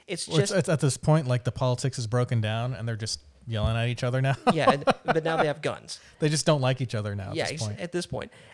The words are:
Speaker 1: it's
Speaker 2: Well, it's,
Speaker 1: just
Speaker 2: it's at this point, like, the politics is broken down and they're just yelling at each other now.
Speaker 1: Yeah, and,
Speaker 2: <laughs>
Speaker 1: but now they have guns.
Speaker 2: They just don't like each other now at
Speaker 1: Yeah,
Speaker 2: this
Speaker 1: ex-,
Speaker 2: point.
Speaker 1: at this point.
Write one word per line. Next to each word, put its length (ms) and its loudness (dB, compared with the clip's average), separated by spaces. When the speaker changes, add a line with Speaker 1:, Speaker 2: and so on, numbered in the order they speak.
Speaker 1:
it's 220 -8
Speaker 2:
Well, 100 2
it's, 120 2
Speaker 1:
just 80 2
Speaker 2:
it's 100 0
at 120 2
this 180 2
point, 280 2
like, 180 0
the 80 -2
politics 460 -2
is 80 -4
broken 360 0
down 320 -2
and 120 -8
they're 100 -4
just 240 -6
yelling 300 0
at 120 0
each 160 -2
other 160 0
now. 160 2
Speaker 1:
Yeah, 180 4
and, 140 0
Speaker 2:
<laughs> 220 0
Speaker 1:
but 180 2
now 140 0
they 80 2
have 160 -2
guns. 360 -6
Speaker 2:
They 100 2
just 160 0
don't 160 4
like 220 2
each 120 -4
other 200 -2
now 160 -6
at 60 -6
Speaker 1:
Yeah, 80 -2
Speaker 2:
this 80 -4
Speaker 1:
ex-, 100 -6
Speaker 2:
point. 180 -4
Speaker 1:
at 120 -6
this 140 -2
point. 260 -8